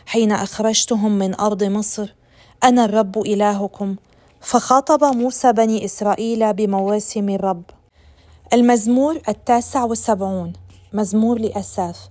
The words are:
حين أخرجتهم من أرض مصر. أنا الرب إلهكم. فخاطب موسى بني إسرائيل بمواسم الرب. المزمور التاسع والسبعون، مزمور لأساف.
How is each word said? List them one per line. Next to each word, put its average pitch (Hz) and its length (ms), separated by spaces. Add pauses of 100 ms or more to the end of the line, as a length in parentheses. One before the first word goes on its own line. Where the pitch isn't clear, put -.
حين 220 260
أخرجتهم 214 840
من 190 220
أرض 208 240
مصر. 202 500 (500)
أنا 247 200
الرب 208 340
إلهكم. 202 760 (440)
فخاطب 269 640
موسى 254 480
بني 220 320
إسرائيل 220 680
بمواسم 202 760
الرب. 190 340 (920)
المزمور 247 760
التاسع 240 560
والسبعون، 190 680 (400)
مزمور 214 460
لأساف. 190 580 (140)